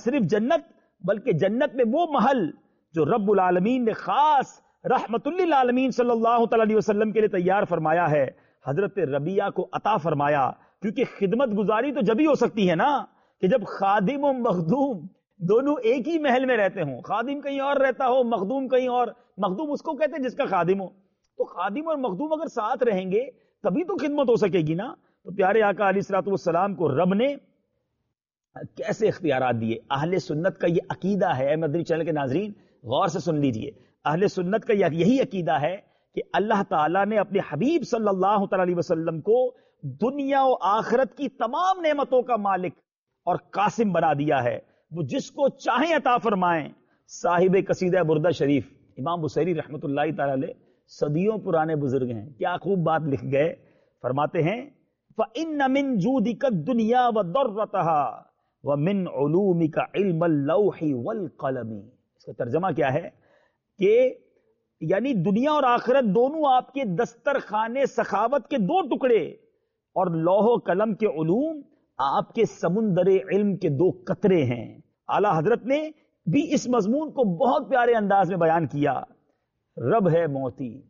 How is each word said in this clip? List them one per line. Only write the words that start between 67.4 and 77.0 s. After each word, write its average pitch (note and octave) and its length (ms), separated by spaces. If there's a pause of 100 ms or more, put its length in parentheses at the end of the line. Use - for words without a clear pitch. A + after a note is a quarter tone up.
سخاوت A3+ 640
کے C#4+ 100
دو C#4+ 400
ٹکڑے A3+ 280 (680)
اور F3+ 120
لوح F3 360
و A#3+ 120
قلم G#3 380
کے G#3+ 120
علوم G#3 560 (360)
آپ C#3 360
کے A3 120
سمندر F3+ 640
علم F#3+ 480
کے F3 140
دو D3+ 220
قطرے F3+ 520
ہیں۔ A#2 380 (260)
اعلیٰ G3+ 300
حضرت A3+ 280
نے D4+ 240 (360)
بھی B3+ 280
اس A#3 140
مضمون B3 440